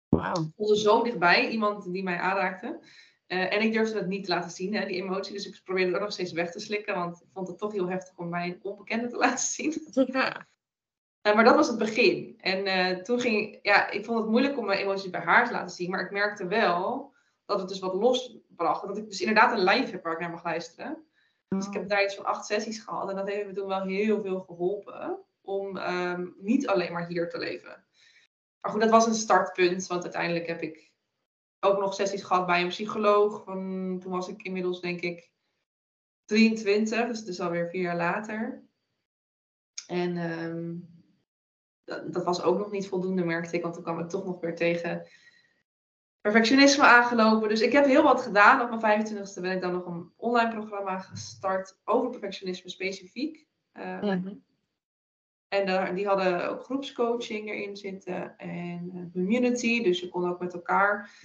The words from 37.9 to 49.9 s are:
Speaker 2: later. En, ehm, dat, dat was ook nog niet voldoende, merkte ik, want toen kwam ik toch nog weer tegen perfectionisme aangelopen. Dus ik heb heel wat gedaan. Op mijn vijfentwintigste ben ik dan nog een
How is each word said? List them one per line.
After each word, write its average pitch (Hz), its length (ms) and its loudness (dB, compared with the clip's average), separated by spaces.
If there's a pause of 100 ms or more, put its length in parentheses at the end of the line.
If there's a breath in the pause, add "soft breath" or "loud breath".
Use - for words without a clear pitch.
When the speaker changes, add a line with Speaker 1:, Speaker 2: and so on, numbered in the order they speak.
Speaker 2:
later. 214 680 -4 (1200)
En, 175 300 -2
ehm, 165 560 -6 (1080)
dat, - 300 -10
dat 175 100 -2
was - 180 -2
ook 175 160 4
nog 208 140 -6
niet 196 160 -4
voldoende, 185 360 -2
merkte 170 320 -2
ik, 165 60 -2
want 170 120 -4
toen - 100 -14
kwam 165 160 -6
ik 165 100 -8
toch 190 160 -6
nog 180 140 -6
weer 165 160 -6
tegen 170 520 -2 (1120 loud breath)
perfectionisme 269 600 6
aangelopen. 220 680 6
Dus 220 120 0
ik 240 100 4
heb 285 140 6
heel 277 180 6
wat 262 180 6
gedaan. 214 400 6
Op 240 80 -2
mijn 226 120 -6
vijfentwintigste 214 600 0
ben 185 100 -2
ik 185 100 -2
dan 180 100 -2
nog 180 140 -4
een 170 300 -10